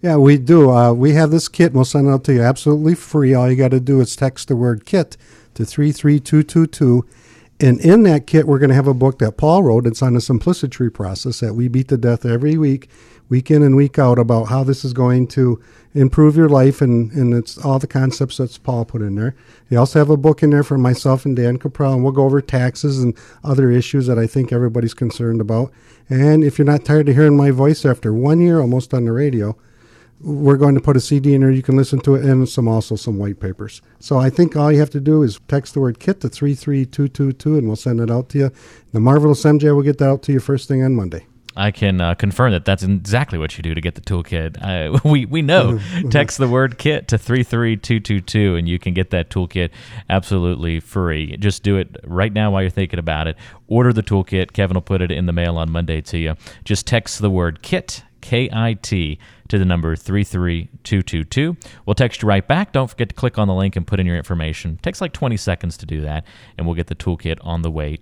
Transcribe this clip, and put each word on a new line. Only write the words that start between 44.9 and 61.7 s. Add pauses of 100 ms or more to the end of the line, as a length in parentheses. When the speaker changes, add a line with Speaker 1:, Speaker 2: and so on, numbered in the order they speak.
Speaker 2:
<laughs>
we,
we
know.
Speaker 1:
Mm-hmm.
Speaker 2:
Text
the
word
kit
to
three
three
two
two
two,
and
you
can
get
that
toolkit (400)
absolutely
free.
Just
do
it
right
now
while
you're
thinking
about
it. (320)
Order
the
toolkit.
Kevin
will
put
it
in
the
mail
on
Monday
to
you. (300)
Just
text
the
word
kit, (180)
K
I
T, (300)
to
the
number
three
three (140)
two
two
two. (300)